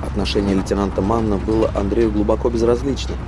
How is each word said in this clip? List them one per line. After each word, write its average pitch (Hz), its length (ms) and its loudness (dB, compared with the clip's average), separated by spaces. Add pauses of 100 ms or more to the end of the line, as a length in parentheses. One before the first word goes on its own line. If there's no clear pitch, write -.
Отношение 101 480 0
лейтенанта 98 460 0
Манна 110 340 0
было 110 400 0
Андрею 104 380 2
глубоко 110 360 2
безразлично. 120 680 0 (120)